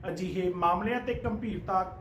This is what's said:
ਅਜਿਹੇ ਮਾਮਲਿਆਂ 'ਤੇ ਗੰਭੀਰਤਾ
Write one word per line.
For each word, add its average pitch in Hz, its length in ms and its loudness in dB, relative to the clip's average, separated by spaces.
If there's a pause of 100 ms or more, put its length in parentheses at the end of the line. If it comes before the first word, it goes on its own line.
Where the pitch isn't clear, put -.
ਅਜਿਹੇ 180 460 0
ਮਾਮਲਿਆਂ 202 440 2
'ਤੇ 240 140 -2
ਗੰਭੀਰਤਾ 214 720 0 (180)